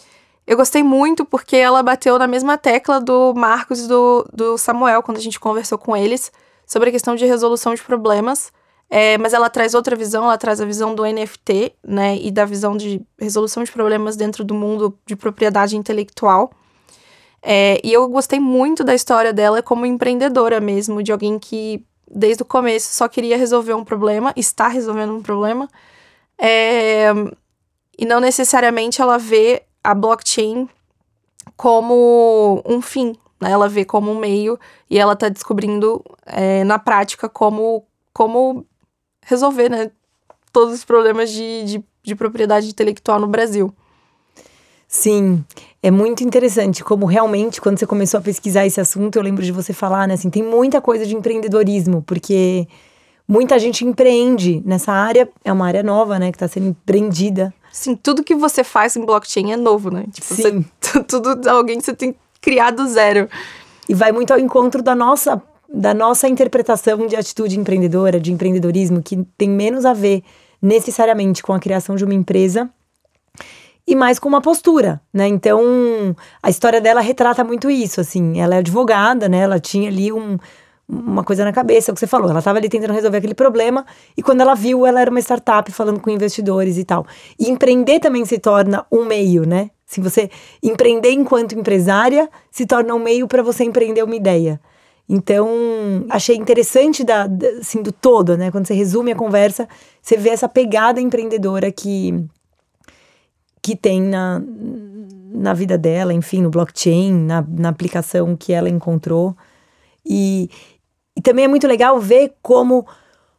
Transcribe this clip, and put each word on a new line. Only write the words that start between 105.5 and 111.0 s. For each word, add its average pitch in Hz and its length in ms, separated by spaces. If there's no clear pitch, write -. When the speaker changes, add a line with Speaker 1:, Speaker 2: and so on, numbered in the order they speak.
Speaker 2:
vida 180 240
dela, 170 360
enfim, 170 280
no 170 80
blockchain, 170 640
na, 165 340
na 165 220
aplicação 170 640
que - 160
ela 175 180
encontrou. 170 640
E, 196 440